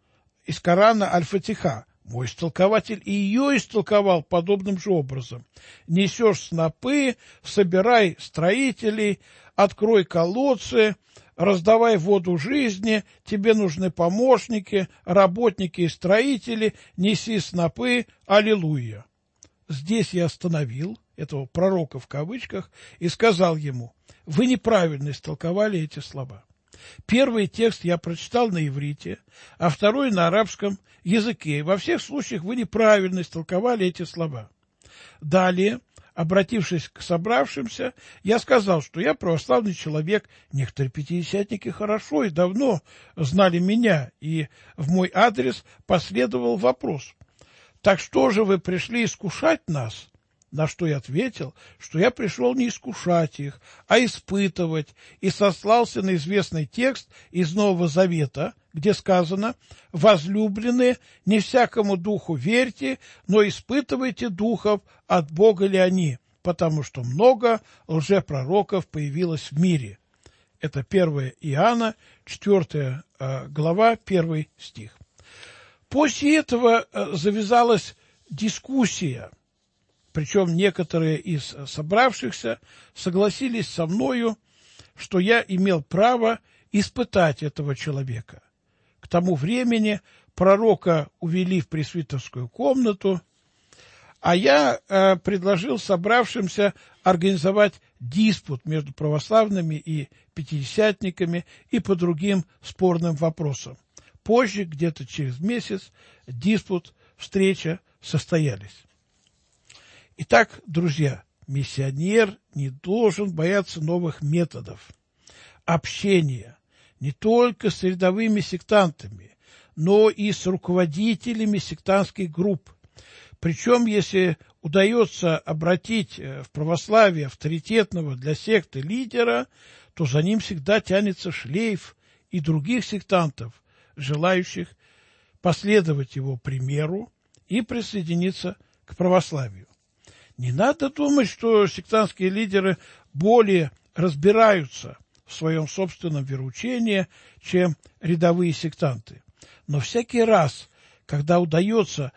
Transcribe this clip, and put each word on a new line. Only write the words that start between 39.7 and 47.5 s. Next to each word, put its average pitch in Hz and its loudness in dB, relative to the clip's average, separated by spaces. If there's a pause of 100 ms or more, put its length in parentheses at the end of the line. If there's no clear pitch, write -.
человек. 156 -4 (220)
Некоторые 135 -4
пятидесятники 175 -6
хорошо 214 -2
и 214 0
давно 185 0 (340)
знали 170 2
меня, 185 2 (100)
и 156 -4 (300)
в 143 -4
мой 185 0
адрес 240 0 (220)
последовал 233 -2
вопрос: 185 -2 (640)